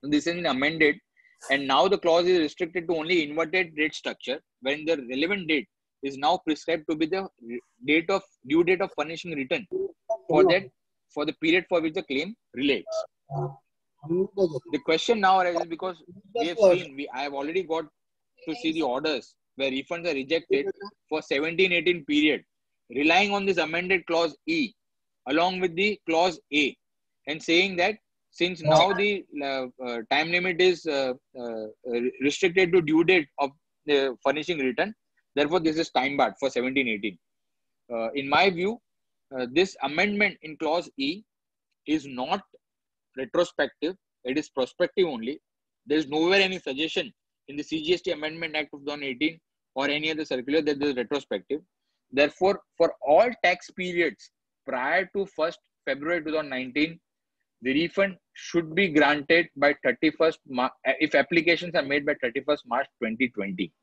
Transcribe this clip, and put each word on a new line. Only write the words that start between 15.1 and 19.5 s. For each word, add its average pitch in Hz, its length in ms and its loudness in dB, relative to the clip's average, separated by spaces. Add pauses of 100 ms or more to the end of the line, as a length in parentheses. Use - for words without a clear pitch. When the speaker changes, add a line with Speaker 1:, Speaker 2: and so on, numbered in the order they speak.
Speaker 1:
now 190 200 4
arises 170 260 0
because 170 300 -8 (380)
we 240 140 -2
have 233 100 -6
seen, 175 360 4
we, 143 200 -8
I 131 80 -6
have 143 100 -6
already 151 300 -4
got 160 240 -4 (600)
to 160 100 -6
see 160 160 -4
the 160 100 -2
orders 139 520 -4 (220)